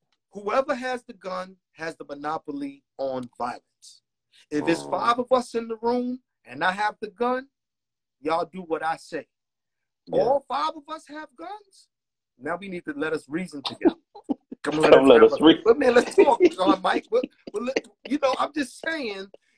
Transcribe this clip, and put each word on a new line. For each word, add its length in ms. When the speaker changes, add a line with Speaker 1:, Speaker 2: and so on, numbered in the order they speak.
Speaker 1:
Whoever 420
has 300
the 80
gun 440
has 240
the 80
monopoly 800
on 300
violence. 640
If 180
it's 140
Speaker 2:
Mm. 80
Speaker 1:
five 280
of 140
us 220
in 140
the 80
room 460
and 200
I 80
have 280
the 100
gun, 380
y'all 240
do 180
what 220
I 120
say. 300
Speaker 2:
Yeah. 160
Speaker 1:
All 260
five 280
of 120
us 180
have 300
guns. 520
Now 180
we 120
need 180
to 60
let 200
us 160
reason 340
together. 320
Speaker 2:
<laughs> 480
Speaker 1:
Come 180
on, 100
Speaker 2:
Come 20
Speaker 1:
let's 160
Speaker 2:
let 140
Speaker 1:
have 100
Speaker 2:
us 80
Speaker 1:
a 40
Speaker 2:
reason. 200
Speaker 1:
But 140
man, 160
let's 220
talk, 240
Speaker 2:
<laughs> 160
Speaker 1:
John 260
Mike. 280
But, 140
but 100
let, 240
you 120
know, 180
I'm 140
just 320
saying, 420